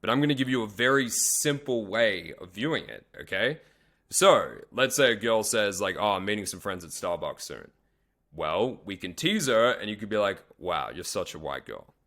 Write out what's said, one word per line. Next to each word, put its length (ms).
but 100
I'm 100
gonna 140
give 140
you 140
a 60
very 400
simple 760
way 540
of 100
viewing 380
it, 180
okay? 400
So, 420
let's 260
say 160
a 40
girl 260
says, 380
like, 180
Oh, 140
I'm 120
meeting 220
some 140
friends 240
at 60
Starbucks 520
soon. 280
Well, 500
we 120
can 180
tease 320
her, 260
and 160
you 80
could 120
be 100
like, 240
Wow, 360
you're 100
such 300
a 40
white 280
girl 280